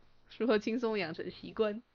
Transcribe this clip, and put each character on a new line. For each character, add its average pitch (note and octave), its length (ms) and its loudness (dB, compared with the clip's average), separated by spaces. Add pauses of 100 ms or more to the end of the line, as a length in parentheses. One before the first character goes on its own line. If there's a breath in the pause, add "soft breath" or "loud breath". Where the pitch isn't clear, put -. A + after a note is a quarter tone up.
(380)
如 A3+ 100 0
何 A3 100 6
轻 A3+ 220 0
松 A3 180 0
养 E3+ 160 -2
成 F3 160 -8
习 F3 220 -12
惯？ G#3+ 320 0 (120)